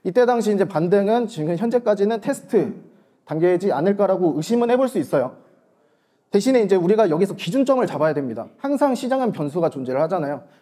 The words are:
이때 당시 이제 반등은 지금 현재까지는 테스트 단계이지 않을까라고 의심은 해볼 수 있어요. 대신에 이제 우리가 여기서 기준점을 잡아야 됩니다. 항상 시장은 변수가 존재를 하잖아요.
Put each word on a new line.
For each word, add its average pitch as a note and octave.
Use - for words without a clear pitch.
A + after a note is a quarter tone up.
이때 G#3+
당시 A3+
이제 F#3+
반등은 G3+
지금 D#3+
현재까지는 A3
테스트 F#3+
단계이지 F3
않을까라고 F3+
의심은 A#3
해볼 B3+
수 G#3
있어요. C3+
대신에 A#3+
이제 G3
우리가 F#3+
여기서 E3+
기준점을 B3+
잡아야 D3+
됩니다. A#2+
항상 C#4
시장은 B3+
변수가 D3+
존재를 C3
하잖아요. D#3